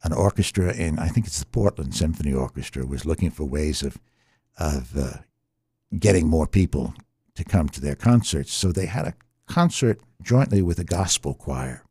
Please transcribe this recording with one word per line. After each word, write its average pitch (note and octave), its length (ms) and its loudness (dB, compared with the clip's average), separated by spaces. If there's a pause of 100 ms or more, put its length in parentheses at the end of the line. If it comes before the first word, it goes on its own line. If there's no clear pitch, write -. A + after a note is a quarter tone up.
an D#2+ 100 -2
orchestra F#2 600 2
in, D#2+ 240 -2
I D#2+ 100 -2
think A2 200 0
it's - 100 -6
the - 80 -8
Portland - 480 -2
Symphony D#2+ 400 0
Orchestra, C2 500 -6
was C2+ 220 -6
looking E2 240 0
for D2+ 140 -6
ways D2+ 400 -2
of, C2+ 140 -6 (600)
of, C#2+ 380 -4
uh, C2 220 -4 (800)
getting F#2 280 4
more D#2 220 2
people E2 440 0 (420)
to - 100 -8
come D#2+ 240 2
to - 140 -10
their C#2+ 120 -4
concerts. A2+ 580 2
So F#2 200 0
they F#2 140 -2
had E2+ 200 -4
a F2 80 -8 (320)
concert D#3+ 540 2 (220)
jointly A#2+ 400 4
with F2 160 0
a F2 60 -4
gospel F2 500 -2
choir. C2 560 -8